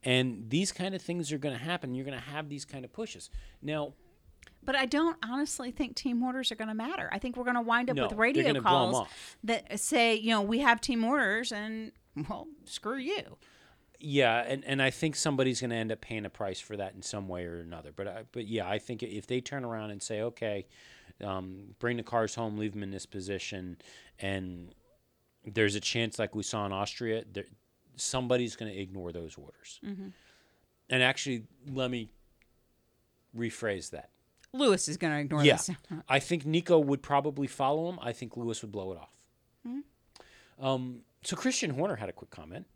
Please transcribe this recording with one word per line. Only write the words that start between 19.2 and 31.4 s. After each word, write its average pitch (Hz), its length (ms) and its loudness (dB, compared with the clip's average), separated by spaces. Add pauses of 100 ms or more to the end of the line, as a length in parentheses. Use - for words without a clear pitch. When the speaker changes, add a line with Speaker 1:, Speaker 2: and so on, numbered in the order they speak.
Speaker 1:
they 127 140 0
turn 135 240 -6
around 110 260 -6
and 101 100 -10
say, 107 200 -4
"Okay, 110 460 -2 (540)
um, 95 580 -6
bring 120 180 0
the 117 60 -6
cars 113 320 0
home, 110 220 -4
leave 107 180 -2
'em 101 80 -6
in 98 80 -8
this 95 160 -10
position," 92 680 -6 (420)
and 92 560 -6 (680)
there's 104 320 2
a 104 60 -2
chance, 113 380 -2
like 107 160 -2
we 107 80 -2
saw 104 220 -2
in 98 60 -2
Austria, 110 600 -2
there, 98 140 -8 (500)
somebody's 123 600 0
gonna 110 160 -8
ignore 95 400 -8
those 82 260 -10
orders. - 460 -20
Speaker 2:
Mm-hmm. 98 260 -10 (800)
Speaker 1:
And 127 140 4
actually, 127 440 0 (200)